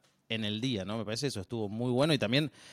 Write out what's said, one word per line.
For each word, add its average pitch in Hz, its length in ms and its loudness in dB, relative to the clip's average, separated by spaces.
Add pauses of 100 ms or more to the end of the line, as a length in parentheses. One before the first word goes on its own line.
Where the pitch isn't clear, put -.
(280)
en 110 160 -2
el 104 160 -2
día, 117 240 -2
¿no? 104 140 -4
Me 110 60 -4
parece 117 220 -4
eso 107 140 -4
estuvo 107 280 -4
muy 117 220 -2
bueno 139 220 4
y 135 60 4
también 127 340 2 (200)